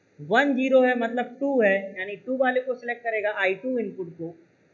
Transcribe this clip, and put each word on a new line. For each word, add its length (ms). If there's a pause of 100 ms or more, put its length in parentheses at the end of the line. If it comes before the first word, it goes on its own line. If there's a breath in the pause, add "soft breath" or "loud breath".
(200)
वन 360
ज़ीरो 260
है 180
मतलब 400
टू 220
है, 380
यानी 180
टू 200
वाले 240
को 140
select 280
करेगा 340
I 180
two 240
input 340
को, 220 (380)